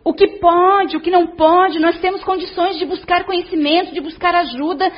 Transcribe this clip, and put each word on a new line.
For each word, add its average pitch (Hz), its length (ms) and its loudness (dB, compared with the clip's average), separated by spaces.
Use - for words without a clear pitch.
o 339 100 -2
que - 240 0
pode, 359 580 4
o 302 40 -4
que 349 100 -4
não 349 180 4
pode. 330 500 2
Nós 330 220 0
temos 381 240 -4
condições 370 540 -4
de 349 80 -4
buscar 359 380 -2
conhecimento, 349 680 -2
de 349 80 -8
buscar 339 340 -4
ajuda, 320 640 -2